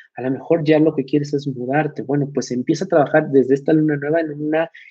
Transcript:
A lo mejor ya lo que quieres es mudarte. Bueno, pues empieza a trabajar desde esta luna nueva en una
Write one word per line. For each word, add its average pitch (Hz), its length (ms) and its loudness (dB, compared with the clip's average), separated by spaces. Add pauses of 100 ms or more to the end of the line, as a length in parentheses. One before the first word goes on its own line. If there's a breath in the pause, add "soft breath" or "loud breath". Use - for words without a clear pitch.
(160 soft breath)
A 117 80 -10
lo 131 80 -4
mejor 165 340 -2
ya 151 140 6
lo 156 160 4
que 135 100 -4
quieres 147 280 -2
es 143 140 -2
mudarte. 135 540 -4
Bueno, 143 320 -2
pues 123 180 -4
empieza 143 340 -2
a - 20 -14
trabajar 156 420 2
desde 135 240 4
esta 143 180 0
luna 156 260 2
nueva 151 240 -2
en 156 100 -6
una 151 380 -2 (220 loud breath)